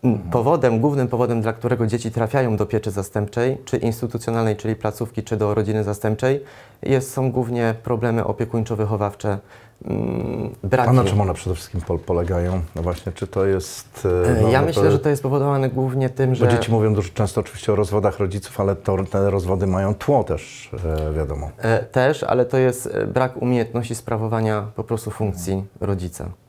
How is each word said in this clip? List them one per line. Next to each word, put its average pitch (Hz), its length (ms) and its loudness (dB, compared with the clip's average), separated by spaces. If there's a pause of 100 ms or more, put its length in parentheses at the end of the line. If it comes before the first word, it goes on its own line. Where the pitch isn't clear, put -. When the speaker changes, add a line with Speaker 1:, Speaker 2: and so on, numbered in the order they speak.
Speaker 1:
Mhm. 104 260 2
Speaker 2:
Powodem, 123 500 4
głównym 135 280 2
powodem, 117 340 0
dla 110 100 0
którego 117 340 0
dzieci 113 240 -2
trafiają 117 460 0
do 101 100 0
pieczy 107 240 -2
zastępczej, 104 720 -2
czy - 120 -2
instytucjonalnej, 113 800 -2
czyli 110 200 -4
placówki, 107 460 -4
czy 110 140 -4
do 104 180 2
rodziny 107 300 0
zastępczej, 113 600 0 (380)
jest, 131 300 0
są 131 200 0
głównie 120 500 0
problemy 113 420 0
opiekuńczo-wychowawcze, 104 1120 -2 (460)
mm, 113 760 -4
braki. 117 280 2
Speaker 1:
A - 20 6
na 127 120 6
czym 98 160 2
one 95 140 2
przede 90 200 -4
wszystkim - 260 -8
po-, 85 180 -2
polegają? 87 640 0 (140)
No 82 60 -4
właśnie, 87 300 -4
czy - 140 -8
to 95 200 0
jest, - 600 -4 (200)
e, 87 120 4
Speaker 2:
E, 110 40 6
Speaker 1:
no, 110 60 6
Speaker 2:
ja 131 120 6
Speaker 1:
no 147 60 2
Speaker 2:
myślę, 98 160 2
Speaker 1:
to 101 80 6
Speaker 2:
że 135 80 4
to 151 100 0
jest 143 140 2
spowodowane 139 460 2
głównie 131 420 0
tym, 131 240 2
że 123 100 2
Speaker 1:
Bo 123 80 6
dzieci 113 200 2
mówią 110 220 4
dużo 95 200 0
często 107 260 0
oczywiście - 320 -2
o 101 40 4
rozwodach 101 420 2
rodziców, 98 420 -4
ale 98 160 2
to, 95 280 0
te 98 260 2
rozwody 95 360 0
mają 95 280 2
tło 131 300 2
też, - 460 -8 (400)
e, - 20 -4
wiadomo. 76 460 -4
Speaker 2:
E, 110 260 0
też, 127 380 0
ale 123 220 2
to 131 140 0
jest, 127 280 0
e, - 200 -2
brak 127 360 -2
umiejętności 120 520 -2
sprawowania 110 720 -2 (100)
po 113 80 -6
prostu 110 260 -6
funkcji 95 540 -4 (160)
rodzica. 90 480 -6 (200)